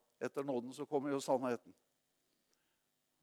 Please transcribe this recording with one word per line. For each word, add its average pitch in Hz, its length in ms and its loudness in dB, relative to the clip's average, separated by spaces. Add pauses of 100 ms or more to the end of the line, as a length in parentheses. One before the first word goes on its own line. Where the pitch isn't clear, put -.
(200)
etter - 240 -2
nåden 131 320 -2
så 143 120 -8
kommer 143 280 2
jo 135 80 -2
sannheten. 123 480 2 (1500)